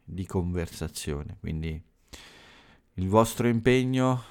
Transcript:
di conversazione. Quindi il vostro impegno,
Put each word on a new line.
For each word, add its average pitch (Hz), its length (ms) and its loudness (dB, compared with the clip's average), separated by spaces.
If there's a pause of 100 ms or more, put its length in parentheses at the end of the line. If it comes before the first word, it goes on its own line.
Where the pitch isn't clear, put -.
di 90 240 -10
conversazione. 85 1160 -6
Quindi 80 420 -6 (1080)
il 92 160 -2
vostro 113 400 4
impegno, 127 800 2